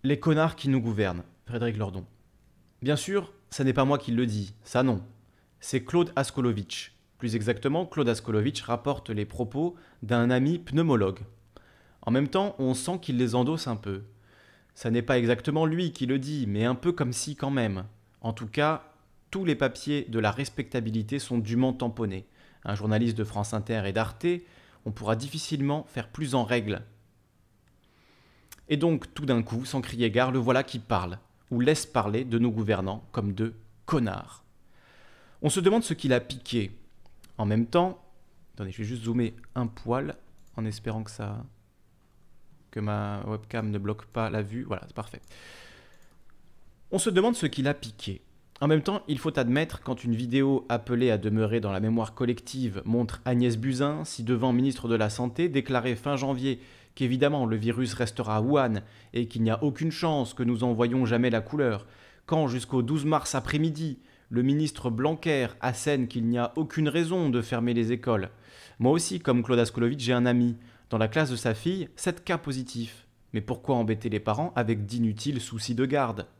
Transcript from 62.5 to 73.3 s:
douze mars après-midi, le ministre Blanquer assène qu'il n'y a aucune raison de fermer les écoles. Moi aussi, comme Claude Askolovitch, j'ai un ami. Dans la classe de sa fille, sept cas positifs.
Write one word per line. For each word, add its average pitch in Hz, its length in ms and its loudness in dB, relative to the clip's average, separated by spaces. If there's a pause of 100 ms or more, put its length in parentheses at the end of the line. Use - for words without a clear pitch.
douze 143 240 0
mars 156 280 0
après-midi, 151 640 -2 (300)
le 120 140 0
ministre 143 460 0
Blanquer 139 600 0 (120)
assène 127 480 0
qu'il 117 160 -2
n'y 120 140 2
a 120 180 0
aucune 156 320 0
raison 165 400 2
de 120 140 2
fermer 120 320 0
les 117 180 2
écoles. 113 380 0 (480)
Moi 123 140 6
aussi, 170 280 0
comme 123 220 2
Claude 120 160 4
Askolovitch, 120 420 2
j'ai 123 140 0
un 123 100 4
ami. 120 320 4 (320)
Dans 117 80 -2
la 110 120 2
classe 151 220 0
de 123 60 -2
sa 113 160 0
fille, 170 440 -2
sept - 280 -4
cas 175 140 0
positifs. 127 680 -8 (280)